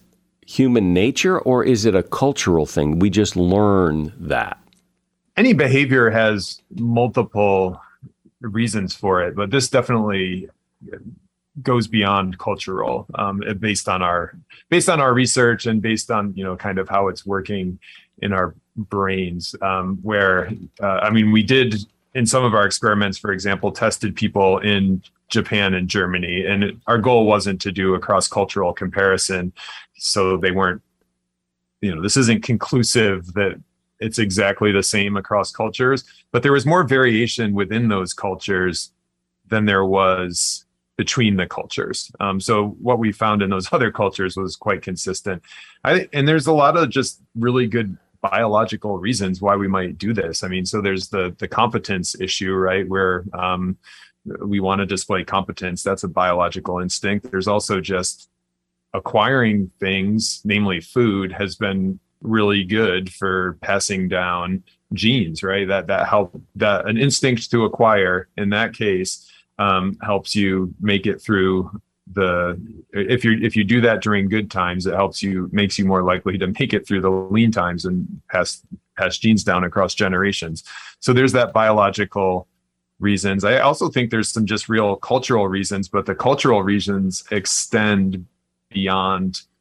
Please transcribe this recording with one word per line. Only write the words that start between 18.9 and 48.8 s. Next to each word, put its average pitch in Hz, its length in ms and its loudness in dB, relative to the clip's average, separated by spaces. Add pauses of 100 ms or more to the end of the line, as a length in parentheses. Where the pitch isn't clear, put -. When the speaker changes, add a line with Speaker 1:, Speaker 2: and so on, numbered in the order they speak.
Speaker 2:
um, 95 420 -2
where, 98 480 2 (300)
uh, 95 220 -2
I 107 80 0
mean, 110 220 4
we 107 100 6
did 123 320 2 (400)
in 123 120 0
some 127 180 2
of 110 100 2
our 104 100 4
experiments, 101 540 0
for 104 140 -4
example, 98 400 -2
tested 110 420 -2
people 98 440 2
in 98 440 2 (260)
Japan 101 460 0
and 92 140 -2
Germany, 90 580 -2
and 101 180 0
it, - 120 -4 (100)
our 117 120 2
goal 113 280 4
wasn't 101 360 2
to 101 100 -4
do 95 220 0
a 90 60 0
cross-cultural 95 720 0
comparison. 95 800 -2 (440)
So 95 400 0
they 92 160 0
weren't, 92 280 0 (1000)
you 98 140 -2
know, 78 60 -8
this 101 160 -2
isn't 117 260 4
conclusive 104 920 0
that 98 260 -2 (400)
it's 113 180 -4
exactly 101 540 2
the 98 100 2
same 101 340 0
across 98 340 -2
cultures, 127 540 -2 (260)
but 123 120 0
there 143 100 4
was 139 120 2
more 175 200 4
variation 120 680 2
within 101 360 0
those 95 260 -2
cultures 92 800 -4 (560)
than 107 180 2
there 98 180 4
was 92 800 0 (340)
between 110 380 2
the 90 100 0
cultures. - 640 -8 (100)
Um, 98 200 -2
so 104 420 0
what 120 160 2
we 113 140 0
found 107 280 0
in 98 80 0
those 95 200 -4
<laughs> - 40 -4
other 131 180 0
cultures 95 460 -2
was 92 200 -6
quite 95 260 -4
consistent. 92 600 -8 (420)
I, 165 280 0
and 143 160 0
there's 156 180 2
a 160 60 4
lot 147 240 4
of 156 140 2
just - 320 -4 (120)
really 123 320 2
good 110 300 -2 (240)
biological 104 800 0